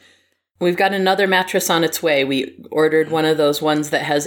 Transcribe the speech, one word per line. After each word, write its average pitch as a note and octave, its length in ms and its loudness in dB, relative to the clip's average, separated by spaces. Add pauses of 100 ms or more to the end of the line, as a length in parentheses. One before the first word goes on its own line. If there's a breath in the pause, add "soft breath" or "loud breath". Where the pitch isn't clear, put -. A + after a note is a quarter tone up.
(600 soft breath)
We've F3 160 0
got G3 160 0
another F#3+ 340 0
mattress F#3 420 0
on E3+ 140 2
its D#3+ 180 -4
way. D3 220 2
We - 480 -4
ordered D#3 400 2
one D#3 140 0
of D#3 120 2
those D3 240 2
ones D3+ 280 0
that D3 140 -2
has D3 240 -2